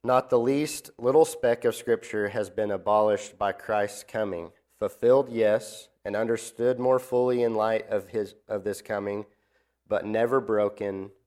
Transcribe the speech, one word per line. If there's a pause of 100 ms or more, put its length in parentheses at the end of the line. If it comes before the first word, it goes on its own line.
Not
the
least
little
speck
of
Scripture
has
been
abolished
by
Christ's
coming. (260)
Fulfilled,
yes, (140)
and
understood
more
fully
in
light
of
his, (140)
of
this
coming, (600)
but
never
broken (140)